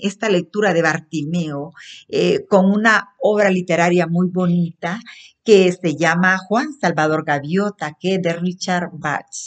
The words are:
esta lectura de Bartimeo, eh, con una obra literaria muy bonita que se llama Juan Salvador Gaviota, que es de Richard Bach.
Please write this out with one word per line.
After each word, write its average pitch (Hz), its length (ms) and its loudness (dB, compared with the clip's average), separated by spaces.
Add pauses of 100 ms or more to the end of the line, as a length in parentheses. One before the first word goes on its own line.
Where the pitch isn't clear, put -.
esta 202 260 -4
lectura 190 440 0
de 165 100 2
Bartimeo, 156 920 -4 (360)
eh, - 380 0
con 190 240 4
una 214 400 2 (100)
obra 208 300 2
literaria 175 560 2
muy 175 220 0
bonita 175 720 -2 (420)
que 190 300 6
se 160 240 -4
llama 175 420 2
Juan 247 340 -4
Salvador 156 520 0
Gaviota, 151 720 -4
que 190 180 -2
es 185 60 -2
de 170 120 -2
Richard 180 580 -4
Bach. 151 340 -6 (200)